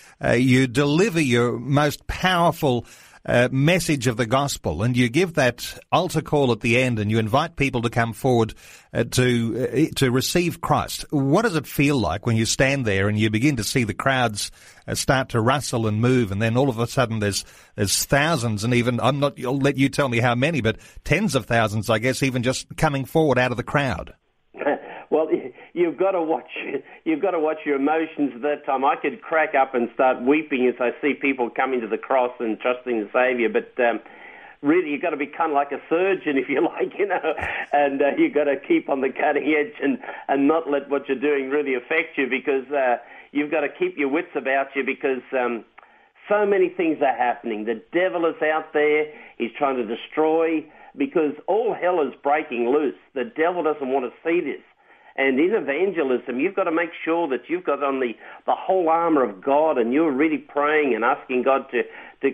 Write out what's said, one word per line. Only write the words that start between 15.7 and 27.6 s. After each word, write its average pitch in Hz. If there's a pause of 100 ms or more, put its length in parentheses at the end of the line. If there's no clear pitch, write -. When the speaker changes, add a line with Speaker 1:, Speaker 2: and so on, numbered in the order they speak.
Speaker 1:
and 107
move, 123
and 98
then 113
all 139
of 113
a 117
sudden 113
there's, 101 (300)
there's -
thousands, 127
and 123
even, 120
I'm 131
not, 143
I'll 123
let 139
you 135
tell 135
me 117
how 120
many, 139
but 110 (260)
tens 175
of 120
thousands, 110
I 110
guess, 127
even 127
just -
coming 139
forward 151
out 123
of 117
the 120
crowd? - (420)
Speaker 2:
<laughs> - (460)
Well, 156 (460)
you've 165
gotta 185
watch, 160 (540)
you've 160
gotta 180
watch 156